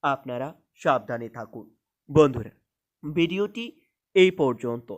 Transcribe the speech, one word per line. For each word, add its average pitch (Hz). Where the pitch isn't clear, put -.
আপনারা 135
সাবধানে 117
থাকুন। 113
বন্ধুরা, 139
ভিডিওটি 175
এই 185
পর্যন্ত। 123